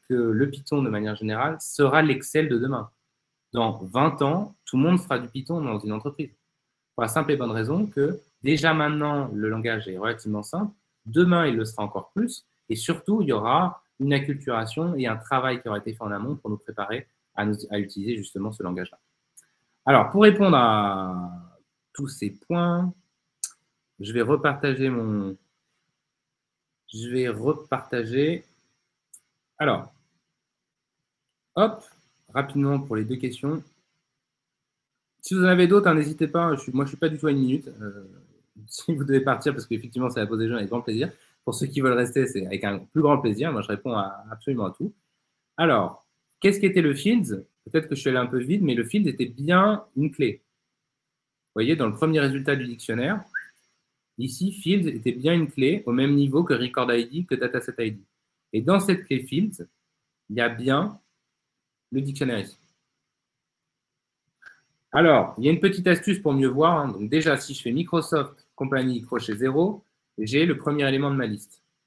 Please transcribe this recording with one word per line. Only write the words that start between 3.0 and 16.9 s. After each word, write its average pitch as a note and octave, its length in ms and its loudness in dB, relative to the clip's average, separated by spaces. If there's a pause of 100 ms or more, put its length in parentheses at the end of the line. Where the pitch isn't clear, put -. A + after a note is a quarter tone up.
Dans A2+ 320 0
vingt C3+ 360 0
ans, E3 340 -2 (120)
tout - 100 -4
le C3 60 4
monde F3 180 4
fera C3 180 -2
du A#2+ 100 -8
Python D#3+ 320 -6
dans A#2 180 -4
une G#2+ 140 -6
entreprise. C#3 380 -8 (640)
Pour A#2+ 80 -2
la A2+ 60 0
simple D3 220 0
et C#3+ 60 2
bonne A#2+ 160 -2
raison C3 340 0
que D3+ 320 -2 (240)
déjà D#3 320 4
maintenant, D3 580 0
le G#2 160 -2
langage A2 380 -2
est F#2 100 -8
relativement G#2+ 460 -4
simple, G#3 320 -6 (320)
demain, E3+ 400 4
il B2 80 0
le A2+ 100 -2
sera G#2+ 200 -6
encore G2+ 260 -8
plus, A#3 340 -4 (240)
et A2+ 60 -4
surtout, F#3 480 -2
il D3+ 60 -2
y C3 40 2
aura B2+ 480 0 (200)
une C#3 120 0
acculturation C#3 840 -2
et B2+ 100 -2
un A2+ 100 -2
travail B2+ 460 -2
qui A#2+ 60 -8
aura G#2 100 -4
été A2 140 -10
fait A#2 100 -12
en G#2 80 -6
amont G#2+ 240 -6
pour - 160 -10
nous G#2 80 -6
préparer G#2 480 -10 (300)